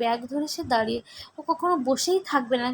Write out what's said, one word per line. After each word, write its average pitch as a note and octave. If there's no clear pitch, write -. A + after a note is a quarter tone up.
ব্যাগ A#3
ধরে D4
সে -
দাঁড়িয়ে। A3+
ও -
কখনো E4+
বসেই D#4
থাকবে C4
না, A#3+